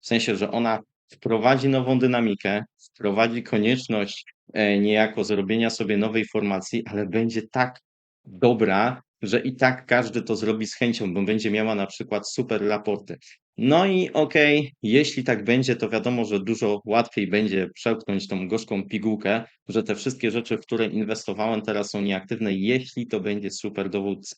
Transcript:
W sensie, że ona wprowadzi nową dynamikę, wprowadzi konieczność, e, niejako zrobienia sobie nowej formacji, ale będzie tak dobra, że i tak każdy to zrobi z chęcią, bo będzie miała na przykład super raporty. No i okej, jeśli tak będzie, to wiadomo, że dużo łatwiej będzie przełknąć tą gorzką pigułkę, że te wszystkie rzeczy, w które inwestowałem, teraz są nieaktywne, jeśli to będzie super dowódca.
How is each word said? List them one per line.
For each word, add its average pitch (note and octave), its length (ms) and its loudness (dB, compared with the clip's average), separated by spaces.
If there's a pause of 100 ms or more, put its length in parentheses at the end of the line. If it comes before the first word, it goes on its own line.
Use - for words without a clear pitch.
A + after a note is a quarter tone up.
W - 60 -18
sensie, A2+ 300 0
że G2+ 140 -2
ona A#2 280 0 (300)
wprowadzi B2 600 2
nową C3 300 2
dynamikę, A2 640 0 (120)
wprowadzi A#2 680 0
konieczność, A2+ 800 0 (280)
e, G2+ 260 2
niejako G#2+ 460 2
zrobienia G#2 460 0
sobie G#2+ 260 -2
nowej A2 360 0
formacji, G2+ 540 -2
ale G#2 200 -4
będzie A2+ 440 -2
tak B2+ 300 -2 (440)
dobra, A2 760 2 (200)
że A2+ 180 0
i C3 160 -4
tak B2+ 300 2
każdy A#2+ 360 2
to A2 140 -2
zrobi A2 300 -2
z - 80 -10
chęcią, A2+ 400 0
bo G2 80 0
będzie G#2+ 280 0
miała A2 240 2
na G2 120 -2
przykład - 440 -6
super A#2 320 -2
raporty. G#2 560 -2 (400)
No D3 280 4
i F#3 260 2
okej, D3 600 2 (100)
jeśli C3 420 2
tak A2+ 200 0
będzie, B2 320 2
to A2+ 120 -4
wiadomo, A#2 360 0
że G2+ 160 0
dużo G#2 440 0
łatwiej A2+ 420 0
będzie F#2+ 480 0
przełknąć G#2 540 -4
tą F#2 200 -4
gorzką G#2 360 -4
pigułkę, G#2+ 600 -2 (240)
że A2 140 0
te G#2 120 -2
wszystkie B2+ 360 -4
rzeczy, A2+ 260 -4
w - 40 -6
które A2+ 260 -2
inwestowałem, G#2+ 760 -4
teraz G#2 280 -4
są G#2 100 -4
nieaktywne, G2+ 540 -2
jeśli A#2+ 520 -2
to G#2+ 140 -2
będzie G#2 300 -4
super G2 400 -6
dowódca. G2 480 -4